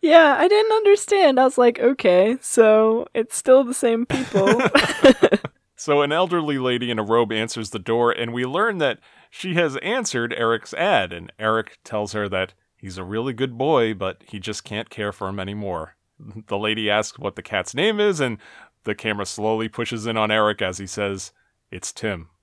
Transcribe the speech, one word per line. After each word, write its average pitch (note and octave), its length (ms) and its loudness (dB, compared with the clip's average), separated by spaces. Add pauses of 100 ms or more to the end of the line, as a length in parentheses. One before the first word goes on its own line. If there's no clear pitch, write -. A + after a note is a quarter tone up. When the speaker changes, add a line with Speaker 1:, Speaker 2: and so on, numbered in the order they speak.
Speaker 1:
Yeah, D#4 380 8
I F4 100 4
didn't G#4+ 240 4
understand. G4+ 640 4
I C4 60 6
was C4 140 0
like, A#3+ 200 4
"Okay, A3 600 2
so A3 760 4
it's A3+ 220 -4
still C4 280 6
the A#3+ 100 -8
same A3+ 320 0
people." A3 600 0
<laughs> - 60 0 (1080)
Speaker 2:
So D3 220 0
an C#3+ 80 0
elderly D#3+ 480 -2
lady B2 320 -2
in A2+ 80 -4
a G#2+ 60 -2
robe A2+ 260 2
answers A2 400 -6
the A2 80 -8
door, A#2 320 0
and A#2 220 -4
we B2 120 -4
learn F#3 340 -2
that C3+ 200 0 (320)
she F#3 240 -8
has D#3+ 220 0
answered C3 580 -4
Eric's A#2 400 -4
ad, A#2+ 380 0
and F2 260 -14
Eric A2 460 -4
tells G#2+ 300 -8
her G#2 160 -4
that F#2+ 220 -4 (240)
he's F#2+ 220 -16
a F#2+ 60 -12
really A2+ 280 -6
good B2 240 -4
boy, B2 380 0
but F#2+ 320 -8
he G#2 140 -14
just G#2 240 -10
can't G#2+ 260 -10
care G#2 220 -8
for F#2+ 160 -10
him G2 100 -10
anymore. F#2+ 560 -10 (540)
The G2+ 100 -4
lady G#2+ 320 -2
asks G#2 300 -2
what G2 160 -8
the - 80 -14
cat's G2 320 -6
name G#3 240 0
is, G3+ 180 0
and A#2+ 200 -2 (440)
the G#2+ 140 -6
camera G2+ 280 -4
slowly A2 440 -4
pushes A2+ 360 -8
in A2+ 120 -4
on G#2+ 160 0
Eric G#2+ 300 2
as F#2 160 -4
he G2 100 -10
says, G2 440 -6 (380)
"It's - 220 -14
Tim. F2+ 360 -8 (140)